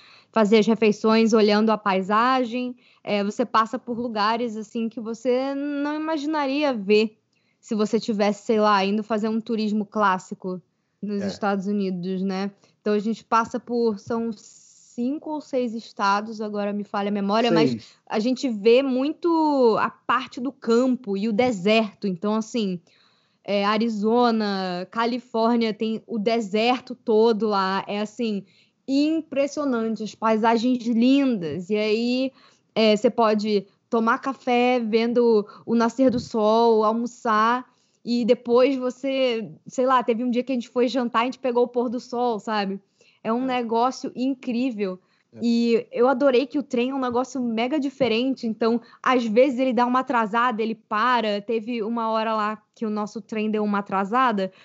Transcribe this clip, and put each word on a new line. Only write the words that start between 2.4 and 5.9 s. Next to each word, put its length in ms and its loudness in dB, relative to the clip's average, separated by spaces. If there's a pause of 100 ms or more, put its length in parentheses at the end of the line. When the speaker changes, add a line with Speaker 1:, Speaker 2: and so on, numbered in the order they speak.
Speaker 1:
É, 220 -2
você 200 -2
passa 340 0
por 200 -10
lugares, 580 -2
assim, 320 -6
que 120 -12
você 540 -2
não 420 -4